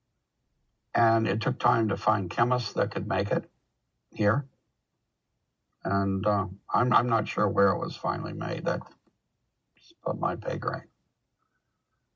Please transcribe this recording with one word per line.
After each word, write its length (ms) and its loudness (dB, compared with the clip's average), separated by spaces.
And 320 4
it 140 0
took 180 -2
time 300 2
to 80 0
find 320 0
chemists 460 0
that 160 0
could 180 -6
make 220 -2
it 200 -2
here. 360 2
And, 440 0
uh, 200 2
I'm, 200 2
I'm 160 2
not 180 2
sure 220 0
where 200 4
it 100 2
was 180 -6
finally 380 -4
made. 320 -6
That's 200 -4
above 160 -4
my 160 -2
pay 220 -6
grade. 240 -6